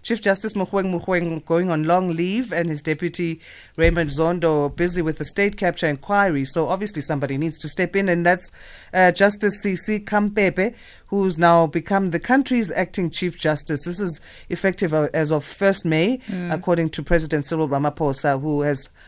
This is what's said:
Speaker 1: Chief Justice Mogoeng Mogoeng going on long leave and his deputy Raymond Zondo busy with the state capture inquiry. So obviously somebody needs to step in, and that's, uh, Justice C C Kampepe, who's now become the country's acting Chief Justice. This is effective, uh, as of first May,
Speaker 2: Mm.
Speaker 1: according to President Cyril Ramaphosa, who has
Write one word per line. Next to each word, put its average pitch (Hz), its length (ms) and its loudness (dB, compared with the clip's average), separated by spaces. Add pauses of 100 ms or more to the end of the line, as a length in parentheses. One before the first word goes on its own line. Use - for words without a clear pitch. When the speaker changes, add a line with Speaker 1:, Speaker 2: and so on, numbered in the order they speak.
Speaker 1:
Chief 226 180 -2
Justice 202 340 0
Mogoeng 190 460 -2
Mogoeng 170 460 -2
going 175 220 2
on 156 140 0
long 175 320 2
leave 190 380 -2
and 170 160 -2
his 151 120 -4
deputy 165 600 -4 (360)
Raymond 165 340 0
Zondo 160 640 0
busy 175 260 0
with 156 160 -2
the 151 60 -4
state 202 320 0
capture 175 320 -2
inquiry. 160 560 0
So 156 240 0
obviously 185 340 -2
somebody 139 340 -2
needs 156 220 -4
to - 100 -8
step 175 280 -2
in, 196 120 0
and 170 160 2
that's, 180 280 2 (420)
uh, 180 160 6
Justice 202 520 4
C 202 120 0
C 214 240 0
Kampepe, 208 800 0 (320)
who's 190 320 0
now 170 260 6
become 185 420 0
the 165 120 -2
country's 240 500 2
acting 175 400 -2
Chief 175 260 -4
Justice. 156 480 -2
This 175 140 -2
is 180 220 -2 (280)
effective, 180 460 -2
uh, 151 180 2
as 156 200 0
of 147 120 0
first 196 400 0
May, 170 340 2 (100)
Speaker 2:
Mm. 180 260 -6
Speaker 1:
according 170 360 0
to 160 120 -6
President 156 420 2
Cyril 160 240 0
Ramaphosa, 139 720 0
who 147 220 0
has 143 280 -2 (180)